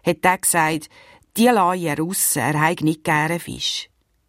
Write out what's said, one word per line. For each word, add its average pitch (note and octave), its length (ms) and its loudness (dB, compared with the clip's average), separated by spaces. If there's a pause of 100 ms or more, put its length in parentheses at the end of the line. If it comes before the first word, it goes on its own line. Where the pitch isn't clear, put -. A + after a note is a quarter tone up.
hat F3 180 0
er F#3 160 2
gesagt, D#3 520 -2 (460)
die A3+ 120 4
lasse F#3 360 2
er D3 140 -2
raus, E3+ 380 -2
er D3 220 0
habe D#3 260 0
nicht D#3 200 -2
gerne D#3+ 340 0
Fisch. - 520 -10 (380)